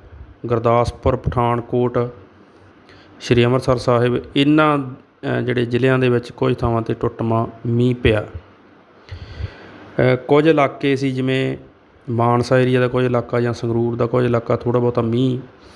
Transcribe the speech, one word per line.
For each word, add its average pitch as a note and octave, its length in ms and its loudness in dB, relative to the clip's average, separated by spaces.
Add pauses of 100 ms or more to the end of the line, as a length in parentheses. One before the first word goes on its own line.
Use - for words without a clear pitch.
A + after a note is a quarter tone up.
(460)
ਗੁਰਦਾਸਪੁਰ, A#2 680 0
ਪਠਾਨਕੋਟ, A#2+ 840 -2 (1200)
ਸ਼੍ਰੀ A#2+ 260 2
ਅੰਮ੍ਰਿਤਸਰ B2+ 320 2
ਸਾਹਿਬ, A#2+ 440 0 (140)
ਇਹਨਾਂ, D3 420 4
ਅ, B2+ 640 -6
ਜਿਹੜੇ B2 240 -2
ਜ਼ਿਲ੍ਹਿਆਂ B2 340 2
ਦੇ B2+ 100 2
ਵਿੱਚ A#2+ 220 -2
ਕੁਝ C3 240 -2
ਥਾਵਾਂ A#2 260 0
'ਤੇ A#2 120 -4
ਟੁੱਟਵਾਂ A#2 540 -2 (200)
ਮੀਂਹ A#2+ 280 0
ਪਿਆ। A2 300 0
ਅ, - 1900 -6
ਕੁਝ C#3+ 320 2
ਇਲਾਕੇ C#3+ 480 2
ਸੀ C3 160 -2
ਜਿਵੇਂ C3 460 -2 (520)
ਮਾਨਸਾ A#2+ 500 2
ਏਰੀਆ B2+ 200 2
ਦਾ B2+ 80 2
ਕੁਝ B2+ 180 0
ਇਲਾਕਾ A#2+ 360 0
ਜਾਂ A#2+ 120 0
ਸੰਗਰੂਰ A#2 420 -2
ਦਾ A#2+ 100 0
ਕੁਝ B2 200 0
ਇਲਾਕਾ, A#2+ 300 0
ਥੋੜ੍ਹਾ A#2+ 240 0
ਬਹੁਤਾ A#2+ 220 0
ਮੀਂਹ B2 380 0 (360)